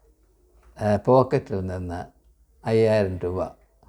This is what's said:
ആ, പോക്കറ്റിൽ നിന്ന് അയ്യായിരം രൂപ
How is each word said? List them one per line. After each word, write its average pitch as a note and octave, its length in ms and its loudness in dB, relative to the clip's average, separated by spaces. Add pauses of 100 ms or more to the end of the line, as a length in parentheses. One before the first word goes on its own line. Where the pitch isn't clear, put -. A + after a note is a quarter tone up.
(800)
ആ, G#2 140 2
പോക്കറ്റിൽ G2+ 720 2
നിന്ന് F2+ 380 -8 (600)
അയ്യായിരം G#2+ 520 2
രൂപ F2+ 260 -6 (460)